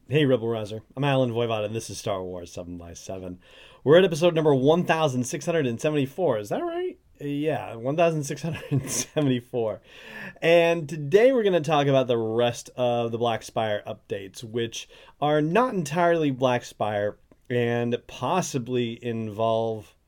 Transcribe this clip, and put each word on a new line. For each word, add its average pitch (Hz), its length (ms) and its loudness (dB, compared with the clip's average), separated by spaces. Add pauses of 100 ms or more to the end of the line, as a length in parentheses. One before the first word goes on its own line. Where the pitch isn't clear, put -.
(100)
Hey, 147 140 4
Rebel 117 240 2
Rouser. 107 320 -6 (160)
I'm 131 80 -4
Alan 131 280 2
Voivod, 113 340 -2
and 110 80 -6
this 110 160 -6
is 98 80 -10
Star 98 240 -4
Wars 90 280 -10
seven 87 280 -12
by 85 160 -14
seven. 92 460 -12 (440)
We're 151 140 10
at 190 80 8
episode 165 280 2
number 156 200 4
one 147 300 4
thousand 143 400 0
six 143 200 -8
hundred 165 220 0
and 117 120 -2
seventy-four. 147 600 0
Is 104 100 -8
that 214 140 -2
right? 349 360 -6 (220)
Yeah, 143 540 -4
one 120 200 -4
thousand 165 300 2
six 143 160 -8
hundred 165 300 -6
and 135 200 0
seventy-four. 120 920 -2 (580)
And 170 480 4
today 170 420 4
we're 247 120 2
gonna 185 180 4
talk 143 280 2
about 135 180 4
the 123 100 2
rest 117 580 0
of 120 380 0
the 117 60 -6
Black 113 240 -2
Spire 107 440 -4
updates, 101 560 -10
which 117 460 -6 (320)
are 151 220 2
not 214 320 2
entirely 165 560 0
Black 123 340 0
Spire 104 540 -4 (320)
and 120 440 0 (120)
possibly 127 1000 -2
involve 113 880 -2 (140)